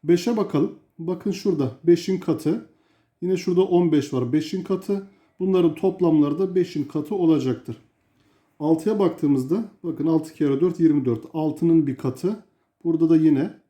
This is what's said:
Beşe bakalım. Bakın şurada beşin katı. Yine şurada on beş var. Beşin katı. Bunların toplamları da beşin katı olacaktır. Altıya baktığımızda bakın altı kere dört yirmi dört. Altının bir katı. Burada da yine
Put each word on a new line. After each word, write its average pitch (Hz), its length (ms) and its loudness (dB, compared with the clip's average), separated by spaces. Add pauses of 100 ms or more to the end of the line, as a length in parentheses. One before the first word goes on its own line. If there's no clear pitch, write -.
Beşe 175 320 2
bakalım. 175 420 -2 (200)
Bakın 180 320 -6
şurada 151 400 -2 (140)
beşin 175 340 2
katı. 175 520 -4 (520)
Yine 185 140 -2
şurada 180 260 0
on 175 300 2
beş 143 200 0
var. 123 200 -2
Beşin 156 300 -2
katı. 196 480 -6 (280)
Bunların 180 360 2
toplamları 156 640 0
da 185 160 -2
beşin 170 300 -2
katı 151 300 -6
olacaktır. 131 640 0 (840)
Altıya 165 400 0
baktığımızda 156 680 0 (180)
bakın 160 240 -6
altı 156 280 -2
kere 139 260 0
dört 175 200 0
yirmi 147 240 4
dört. 117 280 -2
Altının 160 540 2
bir 131 100 -4
katı. 175 480 -6 (400)
Burada 165 260 0
da 165 60 6
yine 156 380 2 (160)